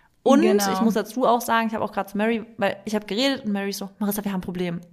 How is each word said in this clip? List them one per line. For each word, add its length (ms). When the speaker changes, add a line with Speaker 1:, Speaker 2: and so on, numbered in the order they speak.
Speaker 1:
Und 180
Speaker 2:
Genau. 320
Speaker 1:
ich 80
muss 140
dazu 320
auch 160
sagen, 260
ich 60
habe 100
auch 80
grad 180
zu 60
Mary, 280
weil 300
ich 80
habe 120
geredet 380
und 80
Mary 200
so, 260
"Marissa, 260
wir 80
haben 80
ein 40
Problem." 360